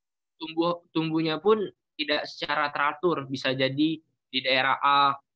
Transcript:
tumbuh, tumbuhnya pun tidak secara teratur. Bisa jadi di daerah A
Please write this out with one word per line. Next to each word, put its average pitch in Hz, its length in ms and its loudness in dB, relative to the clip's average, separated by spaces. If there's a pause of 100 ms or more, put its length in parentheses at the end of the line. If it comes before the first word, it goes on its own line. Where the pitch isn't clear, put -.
(420)
tumbuh, 165 400 -2 (100)
tumbuhnya 160 460 0
pun 208 240 4 (340)
tidak 147 300 -2
secara 147 480 -4
teratur. 147 560 -2
Bisa 135 240 -2
jadi 139 500 0
di - 380 -10
daerah 131 400 2
A 143 320 4 (220)